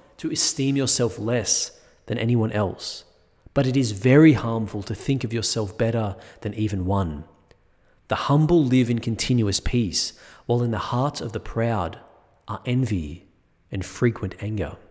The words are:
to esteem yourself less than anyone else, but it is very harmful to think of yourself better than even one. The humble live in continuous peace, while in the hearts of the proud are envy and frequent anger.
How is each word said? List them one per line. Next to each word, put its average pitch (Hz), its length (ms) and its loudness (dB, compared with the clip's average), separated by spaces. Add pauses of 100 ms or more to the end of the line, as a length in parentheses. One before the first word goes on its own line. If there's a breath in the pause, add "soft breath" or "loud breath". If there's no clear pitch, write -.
(180 loud breath)
to - 120 -6
esteem 139 460 0
yourself 123 420 0
less 110 540 -2 (340 soft breath)
than 113 120 -2
anyone 117 340 2
else, - 520 -4 (500)
but 139 120 2
it 131 100 0
is 120 160 2
very 135 420 8
harmful 113 480 -4
to 104 120 -8
think 135 300 -2
of 113 80 -6
yourself 107 440 -2
better 113 400 0 (260 loud breath)
than 107 120 -6
even 101 300 -2
one. 90 400 -2 (840)
The - 220 -4
humble 156 320 4
live 127 280 4
in 117 100 0
continuous 113 600 0
peace, 110 520 -2 (340 loud breath)
while 120 160 2
in 120 80 0
the 110 80 -2
hearts 131 420 -2
of 110 120 -8
the 104 80 -6
proud 113 580 -2 (480)
are 107 200 -10
envy 104 580 -2 (480)
and 95 120 -4
frequent 107 560 -2
anger. 104 360 -6 (140)